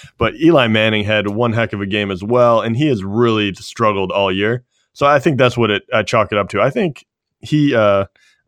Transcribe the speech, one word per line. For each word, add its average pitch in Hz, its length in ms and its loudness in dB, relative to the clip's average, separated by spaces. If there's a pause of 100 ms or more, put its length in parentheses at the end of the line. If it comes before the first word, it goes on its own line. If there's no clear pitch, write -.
(180)
But 113 180 -2
Eli 143 320 4
Manning 107 360 2
had 104 240 0
one 110 240 -2
heck 113 220 -2
of 101 80 -6
a 101 40 -4
game 101 260 -4
as 92 120 -6
well, 117 380 2
and 113 160 -4
he 151 100 0
has 113 160 -2
really 107 520 0
struggled 98 540 -2
all 98 220 0
year. 107 320 -2 (300)
So - 120 -2
I 147 140 4
think 143 180 0
that's 123 200 2
what 113 120 2
it, 101 220 -2
I 110 120 0
chalk 107 280 0
it 107 60 0
up 98 120 -2
to. 101 120 -2
I 123 80 2
think 180 360 -6 (340)
he, 143 360 0
uh, 101 300 2 (420)